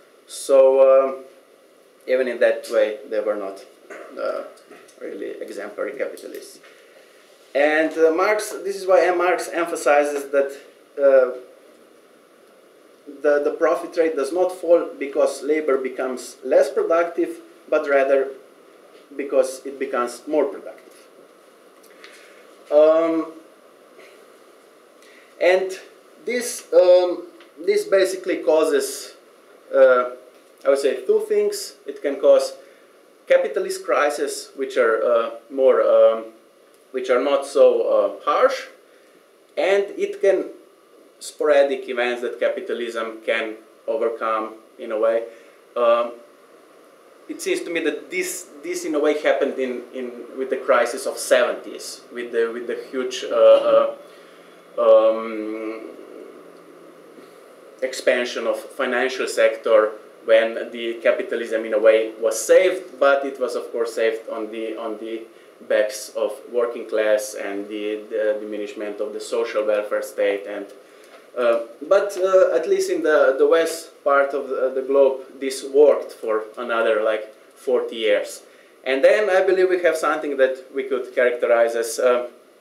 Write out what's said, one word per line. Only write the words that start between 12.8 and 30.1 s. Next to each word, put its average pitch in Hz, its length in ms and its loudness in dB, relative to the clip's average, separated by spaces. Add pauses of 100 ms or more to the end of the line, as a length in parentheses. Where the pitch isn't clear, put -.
the, 147 220 2
the 151 140 0
profit 165 400 -2
rate 160 180 0
does 139 160 -4
not 180 200 0
fall 165 360 2 (100)
because 139 460 -2
labor 143 340 0
becomes 131 680 -6
less 160 280 2
productive, 170 720 -2 (280)
but 147 200 0
rather 135 400 2 (880)
because 135 480 -2
it 135 120 -12
becomes 123 480 -6
more 147 200 0
productive. - 480 -14 (1800)
Um, 160 640 4 (2000)
and 185 360 0 (480)
this, - 480 -8
um, 180 540 6 (360)
this 208 200 2
basically 185 540 0
causes, 147 800 0 (600)
uh, 127 360 6 (540)